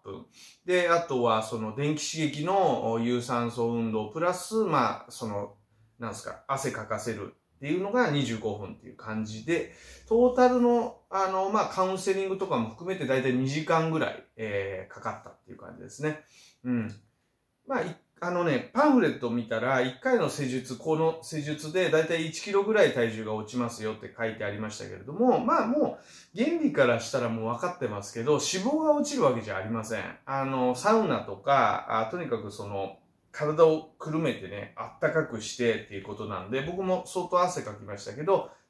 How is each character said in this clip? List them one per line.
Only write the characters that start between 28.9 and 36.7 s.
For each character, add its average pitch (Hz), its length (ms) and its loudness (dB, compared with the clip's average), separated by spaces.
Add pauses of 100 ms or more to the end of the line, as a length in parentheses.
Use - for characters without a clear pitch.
落 294 160 0
ち 262 80 -4
る 240 60 2
わ 131 100 6
け 117 80 -4
じ 104 100 -6
ゃ 95 60 -4
あ 95 40 -6
り 98 80 -6
ま 110 160 -4
せ 110 140 -4
ん。 90 40 -6 (220)
あ 135 180 -2
の、 127 320 0
サ 208 180 2
ウ 220 140 4
ナ 117 120 0
と 95 180 -8
か、 110 640 2
あ、 110 100 -4
と 175 60 -6
に 160 100 -6
か 113 140 -2
く 101 100 -10
そ 101 160 -10
の、 98 300 -6 (360)
体 156 320 4
を 156 320 4
く 156 140 -8
る 156 80 0
め 135 160 0
て 98 120 -12
ね、 101 280 -10
あ 113 200 -12
っ - 60 -20
た 156 80 4
か 156 140 2
く 110 180 -8
し - 160 -8
て 117 160 4
っ - 140 -8
て 101 80 -12
い 98 60 -8
う - 20 -10
こ 104 100 -10
と 101 140 -10
な 92 160 -6
ん 101 80 -10
で、 135 100 0
僕 175 220 -4